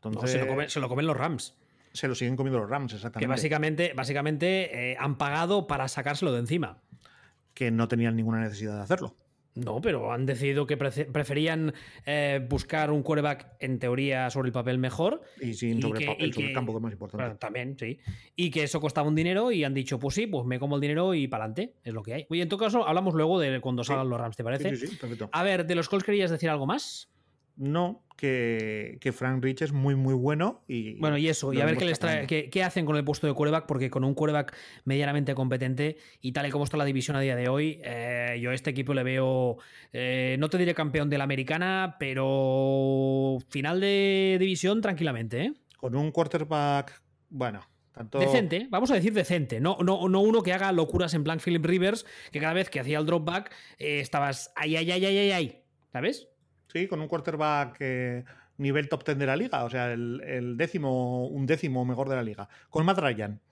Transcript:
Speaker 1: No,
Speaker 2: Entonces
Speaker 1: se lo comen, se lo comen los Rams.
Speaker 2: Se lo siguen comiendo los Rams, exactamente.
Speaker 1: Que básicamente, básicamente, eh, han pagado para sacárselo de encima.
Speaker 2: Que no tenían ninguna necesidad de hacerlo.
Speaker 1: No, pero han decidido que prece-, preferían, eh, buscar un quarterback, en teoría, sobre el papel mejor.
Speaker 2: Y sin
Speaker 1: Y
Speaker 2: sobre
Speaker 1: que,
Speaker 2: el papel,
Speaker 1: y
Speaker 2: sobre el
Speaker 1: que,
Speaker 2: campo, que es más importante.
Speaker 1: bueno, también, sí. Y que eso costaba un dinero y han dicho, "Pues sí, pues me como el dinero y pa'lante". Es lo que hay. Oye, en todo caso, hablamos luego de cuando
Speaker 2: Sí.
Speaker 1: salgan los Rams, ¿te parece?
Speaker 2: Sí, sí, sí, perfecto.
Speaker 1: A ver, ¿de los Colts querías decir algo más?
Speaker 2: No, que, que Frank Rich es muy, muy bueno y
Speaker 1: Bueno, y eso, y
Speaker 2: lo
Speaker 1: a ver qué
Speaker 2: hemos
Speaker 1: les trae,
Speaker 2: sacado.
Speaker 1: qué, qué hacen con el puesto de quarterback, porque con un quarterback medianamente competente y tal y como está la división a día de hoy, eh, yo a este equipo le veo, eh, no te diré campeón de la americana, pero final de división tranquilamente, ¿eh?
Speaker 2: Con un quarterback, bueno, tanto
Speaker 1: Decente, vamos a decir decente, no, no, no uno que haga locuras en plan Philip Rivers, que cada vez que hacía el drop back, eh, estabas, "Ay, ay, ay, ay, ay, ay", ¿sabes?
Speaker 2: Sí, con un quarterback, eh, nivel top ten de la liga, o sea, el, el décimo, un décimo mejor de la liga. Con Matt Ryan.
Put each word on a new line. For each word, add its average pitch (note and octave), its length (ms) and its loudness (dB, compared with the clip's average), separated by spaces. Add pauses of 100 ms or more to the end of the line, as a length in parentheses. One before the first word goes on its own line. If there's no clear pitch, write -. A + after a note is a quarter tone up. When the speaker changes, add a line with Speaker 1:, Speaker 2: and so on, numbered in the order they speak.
Speaker 1:
No, A2+ 60 -6
Speaker 2:
Entonces A2+ 220 -2
Speaker 1:
se B2+ 80 2
lo C3 80 -2
comen, C#3 220 -2
se D#3 120 -4
lo B2+ 80 -4
comen C#3 180 0
los D3+ 80 0
Rams. C#3+ 420 -4 (340)
Speaker 2:
Se - 160 -4
lo B2+ 60 0
siguen B2+ 220 0
comiendo C3 240 0
los G#2 100 -2
Rams, C3 240 -4
exactamente. A2 320 -6
Speaker 1:
Que - 20 -2
básicamente, D3+ 680 0
básicamente, C#3+ 960 0
eh, B2+ 80 -6
han C#3+ 180 -2
pagado E3 480 2
para C3 220 -2
sacárselo C#3+ 440 -2
de A#2+ 80 2
encima. A#2+ 420 -2 (720)
Speaker 2:
Que A#2+ 180 0
no A2+ 160 4
tenían A#2 280 2
ninguna A2+ 260 0
necesidad G#2 340 -4
de G#2 80 -6
hacerlo. - 320 -2 (400)
Speaker 1:
No, A2+ 260 -4
pero A#2+ 320 0
han C3 140 0
decidido C#3 400 0
que D3 100 0
prece-, C#3 340 -2
preferían, D3+ 600 0 (320)
eh, C#3+ 420 0
buscar D3 440 0
un D3 100 2
quarterback, D3 580 0
en C3 200 -2
teoría, C3 500 0
sobre B2+ 200 -2
el A2+ 40 -6
papel B2+ 240 0
mejor. E3 460 0 (180)
Speaker 2:
Y A#2 140 -4
sin A2+ 240 0
Speaker 1:
Y - 20 0
Speaker 2:
sobre A2 160 0
Speaker 1:
que, C#3+ 80 -2
Speaker 2:
el - 60 -2
papel, - 180 -2
Speaker 1:
y - 40 -6
Speaker 2:
sobre - 120 -2
el C#3 60 -4
Speaker 1:
que, - 20 -6
Speaker 2:
campo, B2 200 -2
que A2+ 40 -4
es A2+ 60 -4
más A2+ 100 -6
importante. G#2 300 -8
Speaker 1:
bueno, A2 160 -6
también, B2 380 -8
sí. A#2 220 -8 (360)
Y F3 160 0
que D3+ 120 0
eso D3 160 -2
costaba D3 280 0
un D3+ 80 2
dinero F#3 360 2
y E3+ 120 2
han C#3 100 -2
dicho, C3+ 260 -2
"Pues C3+ 140 -2
sí, A3 140 0
pues C#3 180 -2
me B2+ 140 -2
como C#3+ 160 -2
el C#3 60 0
dinero E3 340 2
y C#3 120 0
pa'lante". B2 460 -4 (100)
Es A#2 100 -8
lo A2 100 -8
que A2+ 100 -8
hay. D3+ 160 -8
Oye, E3+ 140 -2
en E3 60 -4
todo G3 100 -2
caso, A3 280 2
hablamos E3+ 280 2
luego D#3+ 240 4
de C3+ 200 2
cuando B2 240 -2
Speaker 2:
Sí. - 40 -6
Speaker 1:
salgan C3+ 220 0
los A#2+ 120 -2
Rams, A#2 160 -6
¿te A#2+ 60 -6
parece? C3+ 260 -2
Speaker 2:
Sí, C#3 60 -2
sí, B2 120 -6
sí, G3+ 80 -10
perfecto. A2+ 380 -8
Speaker 1:
A D#3+ 80 0
ver, F3+ 240 2
¿de E3+ 80 0
los E3+ 160 0
Colts G3 160 0
querías G3+ 240 2
decir E3 200 0
algo C#3+ 180 0
más? - 440 -6 (460)
Speaker 2:
No, E3+ 480 0 (100)
que, A#2 840 0
que C3 100 0
Frank B2+ 320 -2
Rich C3+ 200 0
es C#3+ 100 -2
muy, C#3 200 2
muy C3+ 200 2
bueno D3+ 520 0
y A2 320 -6
Speaker 1:
Bueno, D3+ 200 0
y D#3 100 2
eso, D3 240 0
y C3 60 0
Speaker 2:
lo C#3 60 4
Speaker 1:
a - 20 4
ver - 100 4
qué - 80 0
Speaker 2:
hemos F3 60 2
Speaker 1:
les D#3+ 100 -2
trae, E3 120 0
Speaker 2:
sacado. D3 160 -2
Speaker 1:
qué, D3 220 -2
qué F#3 140 0
hacen F3 220 0
con D3+ 100 2
el D3 80 2
puesto D3+ 240 0
de C#3+ 60 2
quarterback, D3+ 320 2
porque C3 240 -2
con C3 160 0
un C#3 80 2
quarterback D3 420 0 (300)
medianamente C#3+ 500 0
competente C3 640 0 (240)
y B2+ 100 -4
tal C#3+ 160 -2
y C#3 40 -2
como C#3+ 120 0
está C#3+ 140 -2
la D3 80 2
división C3+ 320 0
a - 20 0
día C3+ 160 2
de B2 140 0
hoy, C#3 340 0
eh, A#2+ 580 -4
yo B2 100 -2
a - 20 0
este B2+ 160 -4
equipo C3+ 240 -2
le C3 100 2
veo, C3 540 2 (340)
eh, B2+ 480 0
no D3+ 100 2
te F#3 80 0
diré F3 160 4
campeón D3 360 0
de C#3+ 80 2
la C#3 80 0
americana, E3 720 0
pero C3+ 1400 2 (100)
final D3+ 320 0
de G3 580 4
división F#3+ 400 2
tranquilamente, C#3 640 0
¿eh? C#4 100 -2 (220)
Speaker 2:
Con B2+ 220 -2
un D3+ 160 2
quarterback, D3+ 880 2 (260)
bueno, B2 320 -4 (320)
tanto A#2 280 -6
Speaker 1:
Decente, F#3+ 500 4
vamos A#3 220 0
a - 20 6
decir G3+ 180 4
decente, E3+ 480 0
no, E3+ 240 2
no, F#3 240 2
no F#3+ 140 4
uno A3 220 6
que F3+ 100 2
haga F#3+ 180 2
locuras E3+ 420 2
en D3+ 120 2
plan D#3+ 180 -2
Philip E3+ 220 2
Rivers, F#3+ 400 2 (260)
que D3 80 -4
cada D#3+ 140 0
vez F#3 160 2
que - 100 -4
hacía C#3+ 200 0
el D#3 60 2
drop E3 200 2
back, F3+ 260 -4 (280)
eh, D3 200 0
estabas, C#3+ 560 -2
"Ay, D#3 220 0
ay, E3 140 0
ay, F#3 140 2
ay, G3 120 4
ay, G3+ 140 4
ay", E3 320 -2 (280)
¿sabes? D3+ 380 -4 (420)
Speaker 2:
Sí, E3+ 140 -2
con F3 160 -4
un D#3 60 -6
quarterback, D3+ 720 0
eh, B2+ 440 -2 (340)
nivel C#3 320 0
top D#3 140 -2
ten D3 140 0
de C#3 80 0
la C3+ 100 2
liga, E3 280 -2
o A#2+ 80 -4
sea, B2 200 -2
el, A#2+ 320 -4
el B2 320 -4
décimo, B2+ 720 -2
un C#3 200 -4
décimo C3 360 0
mejor B2+ 260 -2
de C3+ 60 0
la B2+ 60 -2
liga. G#2 260 -8 (220)
Con D#3 160 2
Matt F#3+ 140 4
Ryan. G#2+ 420 -2 (100)